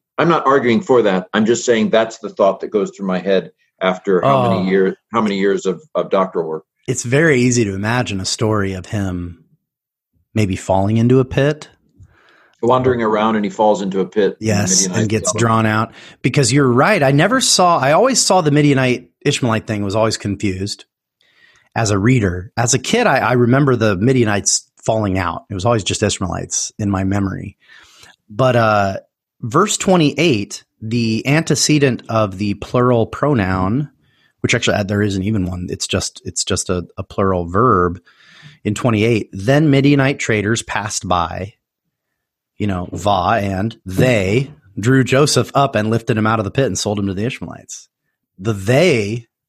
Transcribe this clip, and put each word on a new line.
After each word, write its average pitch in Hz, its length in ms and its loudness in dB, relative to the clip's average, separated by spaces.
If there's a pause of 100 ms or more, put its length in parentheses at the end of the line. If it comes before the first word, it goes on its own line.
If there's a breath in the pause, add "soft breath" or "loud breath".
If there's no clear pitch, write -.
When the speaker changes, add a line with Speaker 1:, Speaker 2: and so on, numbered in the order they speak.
(180)
Speaker 1:
I'm 156 100 2
not 156 180 0
arguing 120 360 2
for 127 180 4
that. 92 320 0
I'm 107 140 2
just 113 180 0
saying 110 260 2
that's 113 280 0
the 101 100 -12
thought 95 320 0
that - 80 -8
goes 95 260 -2
through 98 120 -10
my 92 120 -2
head 90 340 -2 (280)
after 92 400 0
how 135 240 2
Speaker 2:
Oh. 120 140 2
Speaker 1:
many 95 120 -2
years, 95 240 2 (200)
how 113 80 0
many 101 160 -2
years 98 260 0
of, 92 180 -4 (120)
of 90 160 -2
doctoral 92 360 -2
work. 80 180 -8 (220)
Speaker 2:
It's 127 180 -6
very 135 360 2
easy 120 240 2
to 98 100 -4
imagine 107 460 -4
a 98 60 -6
story 104 480 -2
of 90 120 -10
him 90 580 -6 (880)
maybe 98 220 0
falling 98 420 0
into 123 220 4
a 127 40 0
pit. 143 460 -4 (920 soft breath)
Speaker 1:
Wandering 123 400 0
around 110 320 0
and 104 100 -2
he 98 60 -4
falls 104 320 0
into 95 180 -4
a 90 60 -2
pit. 98 320 0
Speaker 2:
Yes, 107 220 0
Speaker 1:
And 92 340 0
the 113 40 -2
Midianites - 20 0
Speaker 2:
and 110 100 -2
gets 110 220 -4
Speaker 1:
tell - 40 -8
him. - 40 -4
Speaker 2:
drawn 113 260 2
out. 110 260 0 (300 loud breath)
Because 127 300 0
you're 139 180 4
right, 151 320 2
I 135 80 4
never 196 300 2
saw, 175 380 2
I 131 140 2
always 233 320 2
saw 185 160 4
the 151 120 2
Midianite 135 580 2 (100)
Ishmaelite 120 460 -2
thing, 104 160 -4
was 101 140 -2
always 110 200 0
confused 98 680 -6 (880 soft breath)
as 113 160 0
a 104 80 0
reader. 101 580 0
As 117 160 0
a 135 60 0
kid, 226 300 0
I, 139 100 2
I 110 140 2
remember 127 420 4
the 107 220 2
Midianites 107 800 0
falling 104 420 -2
out. 87 320 -4
It 104 40 -8
was 92 100 -6
always 117 180 2
just - 220 -4
Ishmaelites 90 760 -4
in 104 100 -2
my 95 140 -2
memory. 95 540 -4 (760 loud breath)
But, 127 260 0
uh, 104 400 2 (440)
verse 160 360 0
twenty-eight, 151 840 0 (180)
the 110 460 -2
antecedent 147 840 2
of 107 300 0
the 101 160 -2
plural 123 520 2
pronoun, 107 840 0 (500)
which - 140 -2
actually, 110 220 0
uh, 104 80 0
there 101 180 -2
isn't 98 220 -2
even 101 220 -2
one. 90 220 -8
It's - 200 -8
just, - 360 -6
it's - 200 -10
just - 260 -4
a, 87 160 -4 (100)
a 95 60 -12
plural 92 440 -4
verb 92 540 2 (600 loud breath)
in 107 120 -4
twenty-eight. 113 580 0
"Then 139 380 2
Midianite 139 500 2
traders 110 420 -2
passed - 460 -8
by," 90 460 -2 (1000)
you 104 100 -4
know, 90 260 -4
"va, 98 500 2
and 98 420 -4
they 110 640 0 (280)
drew 131 260 4
Joseph 131 500 2
up 139 220 0
and 107 140 0
lifted 113 280 0
him 107 80 0
out 113 140 2
of 98 40 -4
the 98 60 -4
pit 135 160 0
and 95 120 -4
sold 104 200 -4
him 101 100 -2
to 95 60 -4
the 101 120 -4
Ishmaelites." - 600 -12 (500)
The 107 160 -4
they 117 720 0 (220)